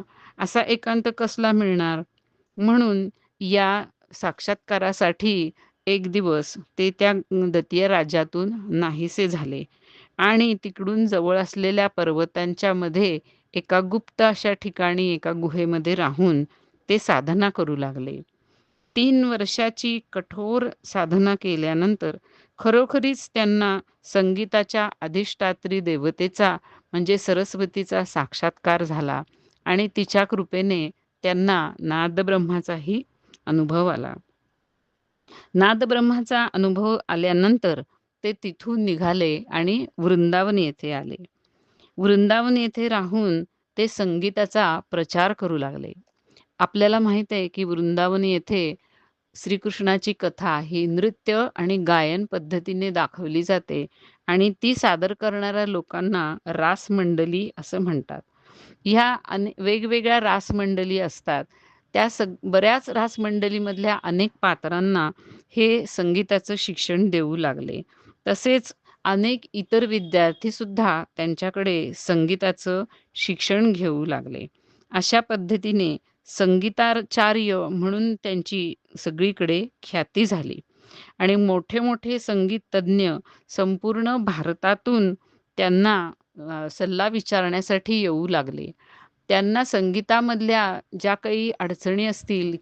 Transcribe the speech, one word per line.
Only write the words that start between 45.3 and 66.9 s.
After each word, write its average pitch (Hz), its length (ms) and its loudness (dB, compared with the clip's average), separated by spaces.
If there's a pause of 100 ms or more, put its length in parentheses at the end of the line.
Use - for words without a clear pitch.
करू 170 240 -4
लागले. 139 340 -6 (680)
आपल्याला 208 400 2
माहित 214 340 0
आहे 190 160 -2
की 190 140 -6
वृंदावन 175 600 0
येथे 180 500 0 (640)
श्रीकृष्णाची 196 840 -2
कथा 170 420 -2
ही 170 260 -2
नृत्य 214 580 0 (100)
आणि 180 220 0 (100)
गायन 165 440 2
पद्धतीने 185 600 -4
दाखवली 170 520 -2
जाते 160 420 -2 (420)
आणि 185 220 4 (120)
ती 240 140 2
सादर 185 440 2
करणाऱ्या 208 480 -2
लोकांना 180 560 -2 (260)
रासमंडली 170 1080 0
असं 185 240 -6
म्हणतात. 147 400 -4 (640)
ह्या 240 300 4 (100)
अने-, 202 340 -4
वेगवेगळ्या 226 640 0
रासमंडली 196 800 0
असतात. 156 440 -4 (520)
त्या 214 140 4
सग-, 196 260 -4 (100)
बऱ्याच 208 440 4
रासमंडलीमधल्या 208 1120 -2
अनेक 180 280 0 (100)
पात्रांना 175 680 0 (400)
हे 226 380 2
संगीताचं 190 720 0
शिक्षण 185 520 0